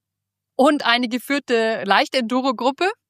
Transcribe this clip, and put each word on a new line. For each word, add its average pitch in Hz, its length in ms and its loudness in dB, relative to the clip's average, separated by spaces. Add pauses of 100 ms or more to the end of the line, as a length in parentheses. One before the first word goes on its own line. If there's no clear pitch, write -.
(560)
und 285 280 2
eine 240 240 0
geführte 233 760 -2
Leicht-Enduro-Gruppe. 254 1040 0 (200)